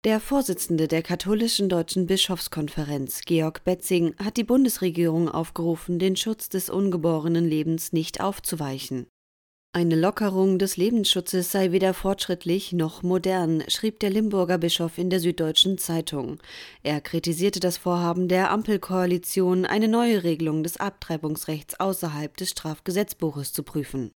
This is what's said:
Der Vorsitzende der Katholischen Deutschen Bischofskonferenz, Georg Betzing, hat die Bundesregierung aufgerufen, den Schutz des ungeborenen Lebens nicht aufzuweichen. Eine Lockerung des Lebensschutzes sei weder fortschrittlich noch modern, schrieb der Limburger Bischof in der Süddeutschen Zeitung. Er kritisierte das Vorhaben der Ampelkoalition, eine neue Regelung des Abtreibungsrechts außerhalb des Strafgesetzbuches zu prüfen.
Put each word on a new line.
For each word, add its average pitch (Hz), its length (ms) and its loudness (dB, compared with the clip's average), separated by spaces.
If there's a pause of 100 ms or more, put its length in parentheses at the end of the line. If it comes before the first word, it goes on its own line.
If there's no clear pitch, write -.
Der 220 160 4
Vorsitzende 175 680 0
der 165 140 0
Katholischen 202 680 0
Deutschen 175 360 0
Bischofskonferenz, 151 1160 -2
Georg 160 420 0
Betzing, 180 580 0
hat 208 140 -6
die 233 80 0
Bundesregierung 170 880 2
aufgerufen, 165 680 -4
den 190 180 2
Schutz - 320 -4
des 190 200 -4
ungeborenen 170 800 2
Lebens 156 460 -2
nicht 160 260 -2
aufzuweichen. 139 880 -6 (640)
Eine 170 240 4
Lockerung 190 640 2
des 190 160 0
Lebensschutzes 190 760 2
sei 190 220 2
weder 185 220 4
fortschrittlich 185 800 -2
noch 160 280 0
modern, 180 680 2
schrieb - 320 -2
der 208 80 0
Limburger 190 480 2
Bischof 170 400 0
in 180 120 0
der 180 120 2
Süddeutschen 175 560 2
Zeitung. 160 640 -4 (420)
Er 147 160 0
kritisierte 170 640 -2
das 180 160 0
Vorhaben 175 500 0
der 185 240 2
Ampelkoalition, 185 1120 2
eine 220 220 2
neue 226 380 4
Regelung 156 380 0
des 170 120 -4
Abtreibungsrechts 156 1040 -6
außerhalb 165 560 -4
des 185 140 -6
Strafgesetzbuches 156 1040 -4
zu 147 100 -6
prüfen. 135 540 -6